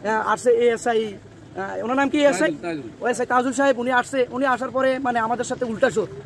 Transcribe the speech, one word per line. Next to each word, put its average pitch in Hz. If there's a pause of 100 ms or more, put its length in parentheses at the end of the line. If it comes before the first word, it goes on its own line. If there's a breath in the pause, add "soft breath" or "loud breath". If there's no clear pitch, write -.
এ, 196
আসছে 214
এএসআই, 226 (440)
আ, 190
ওনার 240
নাম 277
কি? 294
এএসআই? 294 (500)
ওএসআই 240
তাজুল 247
সাহেব, 269
উনি 240
আসছে। 247
উনি 254
আসার 254
পরে 262
মানে 247
আমাদের 226
সাথে 247
উল্টা 226
সুর, 196 (180)